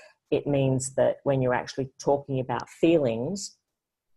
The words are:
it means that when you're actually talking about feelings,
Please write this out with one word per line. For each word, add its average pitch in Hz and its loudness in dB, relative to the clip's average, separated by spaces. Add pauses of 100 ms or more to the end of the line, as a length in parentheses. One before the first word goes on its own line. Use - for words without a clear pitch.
(320)
it - -2
means 135 0
that 123 2
when 135 0
you're 123 2
actually 127 -4 (100)
talking 143 0
about 127 -6
feelings, 151 0 (600)